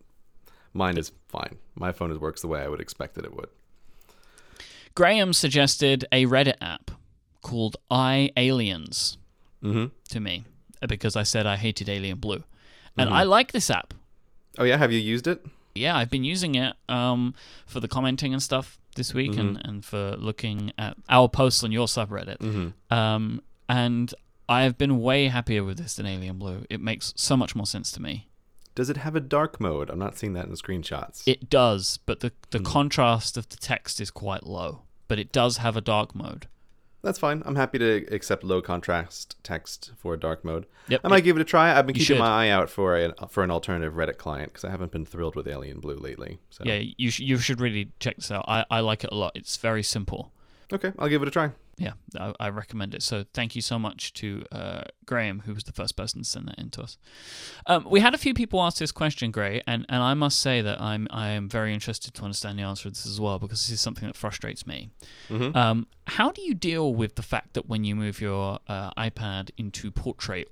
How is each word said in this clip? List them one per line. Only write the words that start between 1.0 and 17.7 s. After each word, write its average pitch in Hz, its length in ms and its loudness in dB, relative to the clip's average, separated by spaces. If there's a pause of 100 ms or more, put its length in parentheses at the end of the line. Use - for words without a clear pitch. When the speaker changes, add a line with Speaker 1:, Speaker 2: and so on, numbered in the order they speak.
Speaker 1:
fine. - 300 -8 (180)
My 90 160 -2
phone 85 200 -4
is, 78 80 -4
works 78 220 -4
the 85 60 -8
way 76 140 -2
I 69 60 -4
would 76 140 -6
expect - 340 -10
that - 100 -8
it - 100 -14
would. - 120 -10 (1500)
Speaker 2:
Graham 185 380 6
suggested 139 800 4
a 131 140 8
Reddit 131 360 6
app - 300 -8 (500)
called 113 360 -2 (140)
iAliens 127 1300 2 (460)
Speaker 1:
Mm-hmm. 110 220 2 (240)
Speaker 2:
to 113 100 -6
me, 95 260 -6 (420)
because 110 280 0
I 107 80 2
said 107 220 2
I 101 120 2
hated 104 320 -2
Alien 95 280 -4
Blue. 95 260 -4 (540)
And - 120 4
Speaker 1:
Mm-hmm. - 80 6
Speaker 2:
I 175 60 8
like 196 280 6
this - 180 0
app. - 240 0 (640)
Speaker 1:
Oh, 127 60 2
yeah? 123 140 6
Have 147 140 6
you 113 80 4
used 113 280 0
it? 175 180 -2 (280)
Speaker 2:
Yeah, 147 240 0
I've 120 120 2
been 131 140 0
using 170 320 0
it, 127 180 2 (140)
um, 123 460 2 (320)
for - 160 -8